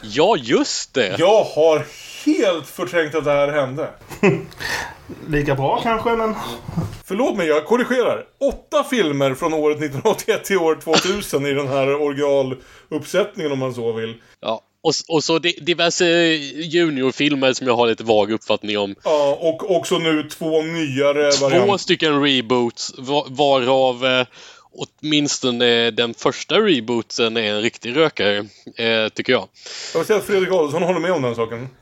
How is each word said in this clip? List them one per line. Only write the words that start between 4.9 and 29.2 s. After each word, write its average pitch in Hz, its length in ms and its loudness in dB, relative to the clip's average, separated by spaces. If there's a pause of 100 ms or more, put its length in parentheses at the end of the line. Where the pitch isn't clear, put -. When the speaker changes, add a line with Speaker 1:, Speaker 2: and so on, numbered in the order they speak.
Speaker 3:
Lika 147 280 0
bra 143 280 0
kanske, 226 320 0
men 220 200 -2 (720)
Speaker 2:
Förlåt 220 320 0
mig, 175 100 0
jag 151 180 2
korrigerar. 233 580 2 (160)
Åtta 277 440 0
filmer 139 500 2
från 160 200 -2
året 151 260 2
nittonhundraåttioett 156 640 -2
till 196 140 0
år 160 180 4
tvåtusen 165 680 0
i 143 80 0
den 143 140 -2
här 135 340 2
originaluppsättningen, 143 1500 -2
om 135 80 -2
man 131 140 -4
så 117 180 -4
vill. 113 220 -6 (280)
Speaker 1:
Ja, 110 200 -4 (200)
och 160 100 0
s-, - 160 -6
och 160 160 0
så 165 160 0
di-, 170 220 -2
diverse 170 440 0 (500)
juniorfilmer 143 1000 0
som 131 140 -4
jag 120 80 4
har 120 120 4
lite 113 160 -2
vag 107 280 2
uppfattning 104 460 -2
om. 101 260 -4
Speaker 2:
Ja, 147 380 2
och 165 340 -2
också 170 220 -2
nu 160 260 0
två 160 380 -2
nyare 143 680 0
Speaker 1:
Två 139 140 2
Speaker 2:
varianter. 190 320 4
Speaker 1:
stycken 156 460 0
reboots, 123 720 0
va-, 139 320 -2
varav, 131 760 2
eh, 127 200 2 (760)
åtminstone 123 880 0
den 117 220 -2
första 147 460 -2
rebooten 120 800 0
är 104 160 0
en 104 80 -2
riktig 113 340 -4
rökare, 113 420 2 (400)
eh, 113 360 0
tycker 127 200 0